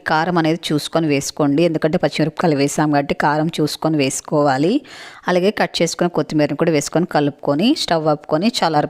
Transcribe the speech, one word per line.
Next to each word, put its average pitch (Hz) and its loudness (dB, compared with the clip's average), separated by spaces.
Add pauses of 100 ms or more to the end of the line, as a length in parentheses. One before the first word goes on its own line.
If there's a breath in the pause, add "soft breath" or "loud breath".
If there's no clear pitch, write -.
(100)
కారం 165 0
అనేది 160 0
చూసుకొని 160 -2
వేసుకోండి, 143 0
ఎందుకంటే 160 -2
పచ్చిమిరపకాయలు 156 0
వేసాం 151 0
కాబట్టి 143 0
కారం 156 0
చూసుకొని 156 -2
వేసుకోవాలి. 147 0 (580 loud breath)
అలాగే 180 2
కట్ 175 -2
చేసుకున్న 175 0 (120)
కొత్తిమీరని 147 0
కూడా 165 2
వేసుకొని 160 -2
కలుపుకొని 147 0 (140)
స్టవ్ 160 0
ఆపుకొని 175 -2 (100)
చల్లార 151 2